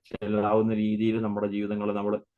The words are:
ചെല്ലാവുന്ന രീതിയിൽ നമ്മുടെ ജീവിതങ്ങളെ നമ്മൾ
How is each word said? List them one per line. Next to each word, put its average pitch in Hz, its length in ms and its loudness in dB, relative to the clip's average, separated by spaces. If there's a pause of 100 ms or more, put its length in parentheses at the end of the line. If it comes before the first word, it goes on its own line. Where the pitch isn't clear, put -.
ചെല്ലാവുന്ന 107 680 2
രീതിയിൽ 107 480 2
നമ്മുടെ 104 260 -2
ജീവിതങ്ങളെ 104 440 -2
നമ്മൾ 101 220 -2 (240)